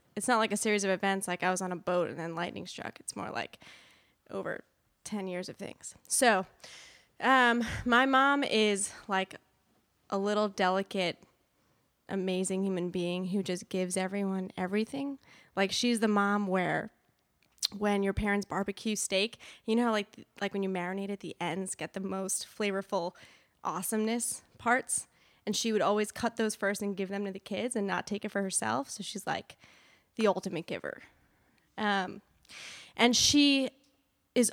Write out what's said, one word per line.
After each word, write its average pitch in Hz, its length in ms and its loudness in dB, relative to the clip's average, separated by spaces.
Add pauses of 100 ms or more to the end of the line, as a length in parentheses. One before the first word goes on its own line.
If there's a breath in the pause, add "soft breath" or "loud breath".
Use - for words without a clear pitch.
(160)
it's - 100 -6
not 240 120 4
like 214 140 2
a 208 40 2
series 208 260 2
of 196 60 0
events, 190 400 0
like 175 140 -4
I 185 80 2
was 185 100 0
on 185 100 -4
a 180 60 -4
boat 180 320 0
and - 100 -8
then 165 160 -8
lightning 175 320 -8
struck. - 320 -12
It's - 160 -12
more 185 140 -8
like - 300 -8 (720 loud breath)
over - 340 -6 (400)
ten 196 240 -6
years 180 220 -6
of - 80 -16
things. - 360 -14 (140)
So, 208 380 4 (760 loud breath)
um, 240 420 6 (220 loud breath)
my 247 220 6
mom 269 360 4
is, 208 480 2 (160)
like, 190 300 -2 (720)
a 202 80 -2
little 208 320 2
delicate, 190 720 0 (920)
amazing 185 540 -2
human 185 260 -2
being 180 380 -2
who 190 160 -2
just 180 260 -6
gives 185 260 -2
everyone 190 640 -2
everything. 226 600 -2 (360 loud breath)
Like, 190 180 2
she's 233 280 2
the 220 80 4
mom 202 380 2
where 175 440 0 (840)
when 202 260 2
your 196 120 0
parents 202 320 0
barbecue 202 500 -4
steak, 202 400 -2 (300 loud breath)
you 220 100 2
know 240 80 4
how, 233 80 2
like, 208 320 -4 (160)
like, 202 140 -4
when 196 80 -2
you 190 80 -2
marinate 190 400 -4
it, 196 100 -8
the - 180 -10
ends 180 360 -4
get - 180 -8
the 190 80 -8
most 190 460 -4
flavorful 196 680 -2 (500 loud breath)
awesomeness 214 800 -2 (160)
parts? - 500 0 (400 soft breath)
And 208 80 0
she 226 200 0
would 202 80 2
always 208 280 2
cut 226 280 -4
those 220 160 0
first 202 260 -2
and 202 160 -4
give 190 140 -4
them 202 160 -4
to 196 40 -4
the 190 80 -10
kids 208 380 -6
and 202 100 0
not 180 200 -2
take - 180 -6
it 214 60 -6
for 202 100 -2
herself. 190 480 0
So - 140 -10
she's, - 240 -10
like, - 320 -4 (580 soft breath)
the 220 100 2
ultimate 175 400 0
giver. - 360 -8 (720 soft breath)
Um, 202 460 -2 (760 loud breath)
and 240 180 6
she 277 540 6 (680)
is 247 180 6